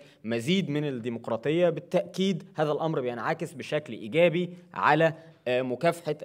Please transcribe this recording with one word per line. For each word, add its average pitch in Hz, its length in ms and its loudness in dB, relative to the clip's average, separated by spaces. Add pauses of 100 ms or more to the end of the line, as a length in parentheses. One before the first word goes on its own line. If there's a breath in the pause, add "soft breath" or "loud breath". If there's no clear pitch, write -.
(240 loud breath)
مزيد 131 460 0
من 147 160 0
الديمقراطية 127 840 0
بالتأكيد 185 760 -2 (120)
هذا 151 160 2
الأمر 156 300 -2
بينعكس 123 520 -4
بشكل 135 400 -6
إيجابي 160 560 2 (240 loud breath)
على، 151 400 4 (340 loud breath)
آه، 127 140 2
مكافحة 151 640 -2